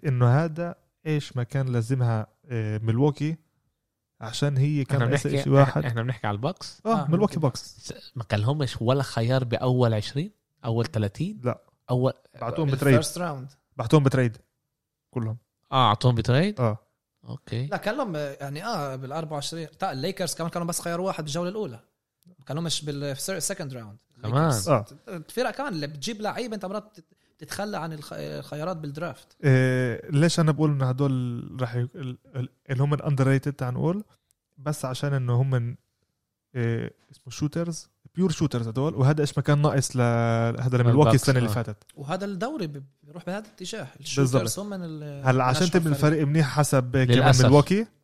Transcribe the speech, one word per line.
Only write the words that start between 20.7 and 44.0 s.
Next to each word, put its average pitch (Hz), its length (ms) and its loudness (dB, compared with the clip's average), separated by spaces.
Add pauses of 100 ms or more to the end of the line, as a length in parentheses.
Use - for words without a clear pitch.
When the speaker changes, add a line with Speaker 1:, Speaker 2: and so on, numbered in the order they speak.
Speaker 3:
خيار 170 200 -4
واحد 185 220 -4
بالجولة 165 260 -4
الأولى. 190 300 -8 (680)
كان 139 100 -6
لهمش 160 280 -4
بالسكند 143 880 -6
راوند. 113 240 -16 (260)
Speaker 2:
كمان. 110 100 -4
Speaker 3:
الليكرز. 139 360 2
Speaker 1:
آه. 113 160 2 (220)
Speaker 3:
الفرق 214 440 -6
كمان 262 220 -6
اللي 147 140 -6
بتجيب 175 340 -8
لعيب، 214 320 -6
أنت 196 120 -8
مرات 202 180 -8
بتت-، - 320 -20 (220)
بتتخلى 202 400 -8
عن 160 160 -8
الخ-، 151 200 -14
الخيارات 151 640 -8
بالدرافت. 151 500 -10 (160)
Speaker 1:
آه، 127 680 4
ليش 160 300 2
أنا 156 120 4
بقول 151 200 2
إن 139 100 0
هدول 127 800 -2
راح 117 140 -4
ي-، 123 40 -2 (160)
ال-، 127 220 -10 (180)
ال-، 127 140 -4 (200)
اللي 131 140 0
هم 147 100 2
الأندر 135 340 2
ريتد، 135 260 2
تعال 123 200 -6
نقول، 160 300 -2 (540)
بس 147 280 -6
عشان 143 280 -4
إنه 123 280 2
هم 135 80 2
من، 123 260 -2 (800)
آه، 117 360 -2 (200)
اسمه - 180 -20
شوترز، 160 600 -6 (260)
بيور 180 160 2
شوترز 123 360 -2
هدول، 131 280 -2
وهذا 147 260 2
إيش - 160 -2
ما 143 60 -2
كان 147 180 2
ناقص 139 340 0
ل-، 127 60 2 (600)
هذا 123 160 0
لميلواكي 117 300 6
Speaker 2:
الباكس، 120 140 6
Speaker 1:
السنة 131 160 4
اللي 120 120 2
Speaker 2:
آه. 104 40 -4
Speaker 1:
فاتت. 113 240 -6 (180)
Speaker 3:
وهذا 170 300 -6
الدوري 202 420 -6
ب-، 143 160 -12 (200)
بيروح 147 220 -18
بهذا 202 200 -8
الاتجاه. 185 380 -12
Speaker 1:
بالضبط. - 180 -18